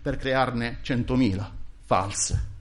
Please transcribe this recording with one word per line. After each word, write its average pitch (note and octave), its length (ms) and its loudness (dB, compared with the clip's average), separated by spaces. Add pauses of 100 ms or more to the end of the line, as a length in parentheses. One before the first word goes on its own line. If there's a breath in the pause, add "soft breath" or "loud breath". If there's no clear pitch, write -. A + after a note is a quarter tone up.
per C3 160 -2
crearne B2 640 0
centomila A#2+ 680 2 (360)
false. - 600 0 (140)